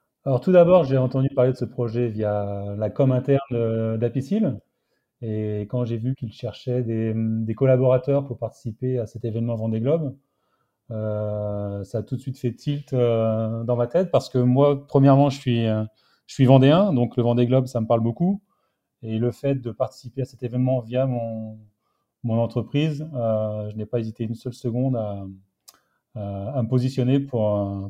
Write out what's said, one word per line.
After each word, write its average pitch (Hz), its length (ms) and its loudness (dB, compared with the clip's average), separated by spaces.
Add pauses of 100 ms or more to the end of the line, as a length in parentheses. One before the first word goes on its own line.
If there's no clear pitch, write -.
(260)
Alors, 135 160 0
tout 190 100 0
d'abord, 175 320 8
j'ai 135 140 2
entendu 131 320 2
parler 127 220 2
de 127 60 -6
ce 123 80 -6
projet 117 440 -2
via 101 680 -4
la 107 120 -2
com 135 220 2
interne, 131 280 2 (120)
euh, 113 460 0
d'Apicil. 123 640 -2 (640)
Et 107 460 -4
quand 123 160 -2
j'ai 117 120 -4
vu 123 180 -4
qu'il 107 180 -10
cherchait 123 480 -6
des, 113 340 -2
des 113 380 -2
collaborateurs 131 720 2
pour 127 140 -10
participer 123 580 -6
à 113 80 -4
cet 113 180 -12
événement 117 320 -4
Vendée 110 240 -2
Globe, 143 380 -2 (720)
euh, 104 960 -6
ça - 160 -6
a 139 40 -4
tout - 120 -8
de 135 60 -6
suite 131 180 -10
fait 120 140 -4
tilt, 143 400 -8
euh, 113 720 0
dans 120 120 -2
ma 120 100 0
tête 180 240 0
parce 160 200 0
que 131 100 0
moi, 139 480 4
premièrement, 139 420 6
je 139 100 -4
suis, 117 280 0
euh, 110 160 0 (420)
je - 80 -20
suis 135 120 4
vendéen, 139 460 8
donc 120 260 -2
le 123 60 4
Vendée 120 220 2
Globe, 127 220 2
ça 120 140 -4
me 110 40 -4
parle 113 160 2
beaucoup. 170 400 -2 (640)
Et 110 160 -4
le 120 100 2
fait 139 240 -2
de 120 180 -6
participer 127 520 -6
à - 20 -6
cet - 160 -14
événement 127 380 0
via 120 260 -2
mon, 113 540 -6 (640)
mon 113 160 0
entreprise, 143 760 -2
euh, 107 560 -2
je 107 60 -10
n'ai 110 100 -8
pas 120 140 -4
hésité 113 240 -6
une 113 100 -4
seule 117 200 -10
seconde 123 420 -2
à, 104 280 -6 (920)
à, 101 420 -8
à 123 60 0
me 110 40 -2
positionner 131 520 0
pour, 110 360 0
euh, 98 340 -4